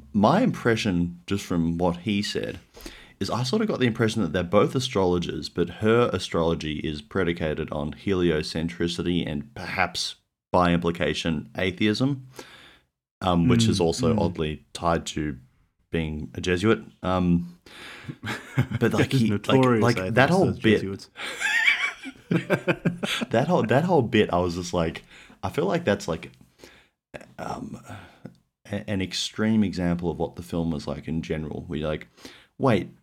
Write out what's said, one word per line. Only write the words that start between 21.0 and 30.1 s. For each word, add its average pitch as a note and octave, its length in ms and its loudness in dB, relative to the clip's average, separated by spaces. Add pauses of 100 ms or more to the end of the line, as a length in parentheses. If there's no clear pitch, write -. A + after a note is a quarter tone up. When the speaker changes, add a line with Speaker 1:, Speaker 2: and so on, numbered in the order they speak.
Speaker 1:
<laughs> - 0 - (1000)
that A#2+ 180 2
whole, E3+ 160 4
that A#2+ 200 4
whole F3 180 4
bit, G#2+ 300 4
I F2 60 2
was F2+ 160 0
just F2 200 -6
like, E2 280 0 (400)
I G2 80 -4
feel E3 160 -2
like F3 180 -2
that's, G2+ 240 0
like, E2 220 -6 (1080)
um, - 420 -10 (880)
a-, G2+ 200 -6
an G2 120 0
extreme G#2+ 600 0
example F2 460 0